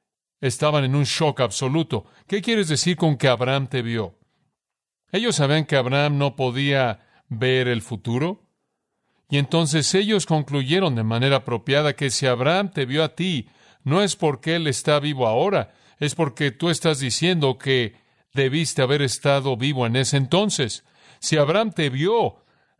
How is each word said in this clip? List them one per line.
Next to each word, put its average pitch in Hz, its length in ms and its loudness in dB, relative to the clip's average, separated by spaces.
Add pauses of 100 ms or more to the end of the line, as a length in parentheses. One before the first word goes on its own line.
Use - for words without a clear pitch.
(420)
estaban 147 420 0
en 131 100 0
un 143 120 4
shock 151 340 0
absoluto. 127 680 -2 (220)
"¿Qué 202 160 -2
quieres 214 240 0
decir 160 300 0
con 156 200 2
que 135 100 2
Abraham 131 380 2
te 127 160 -4
vio?". 113 380 -4 (920)
Ellos 220 260 0
sabían 147 280 2
que 151 100 -2
Abraham 139 440 2
no 143 160 0
podía 131 720 -2 (220)
ver 127 380 0
el 120 140 0
futuro. 123 640 -4 (840)
Y 143 120 2
entonces 156 560 2
ellos 208 320 2
concluyeron 147 640 0
de 113 80 -2
manera 117 360 2
apropiada 131 580 0
que 139 160 -2
si 135 160 -2
Abraham 156 420 0
te 139 160 -4
vio 143 180 0
a 151 120 -4
ti, 170 340 -4 (340)
no 160 200 2
es 196 120 -2
porque 160 400 -2
él 156 120 -2
está 147 320 0
vivo 139 260 -2
ahora, 139 480 0 (240)
es 147 160 -2
porque 143 380 -2
tú 165 180 -4
estás 156 300 0
diciendo 143 580 0
que 123 380 -2 (400)
debiste 135 480 0
haber 143 180 0
estado 135 560 0
vivo 131 300 -2
en 117 80 0
ese 135 220 2
entonces. 156 680 0 (340)
Si - 180 -2
Abraham 175 340 2
te 151 180 -2
vio, 160 560 -2 (340)